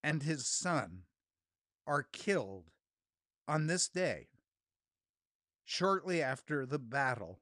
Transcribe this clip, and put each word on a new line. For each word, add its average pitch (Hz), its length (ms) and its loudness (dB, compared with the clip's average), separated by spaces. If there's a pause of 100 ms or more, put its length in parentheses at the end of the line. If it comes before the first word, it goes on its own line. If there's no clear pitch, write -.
and 151 200 2
his 147 220 0
son 104 580 0 (800)
are 143 180 0
killed 98 640 -2 (800)
on 156 200 2
this 180 200 2
day, 151 400 -2 (1400)
shortly 180 580 2
after 135 440 -2
the 139 140 -2
Battle 117 640 -2